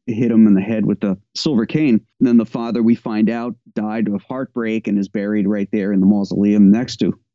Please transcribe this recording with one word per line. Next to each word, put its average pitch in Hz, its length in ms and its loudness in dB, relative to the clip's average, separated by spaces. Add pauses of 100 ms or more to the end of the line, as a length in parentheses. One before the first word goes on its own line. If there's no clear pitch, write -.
hit 117 260 -2
him 110 160 6
in 101 60 4
the 95 80 2
head 107 220 -4
with 104 140 -2
the 98 180 -4 (200)
silver 117 280 -2
cane. 135 360 0 (180)
And 131 80 2
then 120 120 6
the 110 80 2
father, 117 360 -6
we 113 140 4
find 107 340 -2
out, 117 240 -6 (220)
died 107 320 -4
of 101 140 -4
heartbreak 117 640 -6
and 101 100 0
is 98 100 -2
buried 104 380 -2
right 101 240 -2
there 101 220 -2
in 95 80 2
the 92 60 4
mausoleum 101 680 4
next 123 280 -2
to 87 160 0 (180)